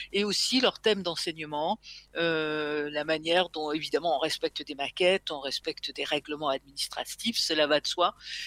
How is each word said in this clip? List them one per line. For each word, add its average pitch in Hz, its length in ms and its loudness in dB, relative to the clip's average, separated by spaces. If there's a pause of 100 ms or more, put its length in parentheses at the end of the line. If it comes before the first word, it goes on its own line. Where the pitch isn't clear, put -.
(140)
et 202 100 2
aussi 208 380 2
leurs 214 180 2
thèmes 202 240 2
d'enseignement, 160 760 -2 (360)
euh, 156 760 0
la 147 120 -2
manière 160 460 2
dont, 151 240 -4
évidemment, 156 420 2
on 131 40 0
respecte 156 460 -2
des 147 100 -8
maquettes, 180 560 2
on 143 100 -8
respecte - 520 -6
des 139 120 -6
règlements 151 440 -2
administratifs, - 880 -4
cela 151 300 4
va 147 140 4
de - 60 -6
soi. 175 280 2 (320)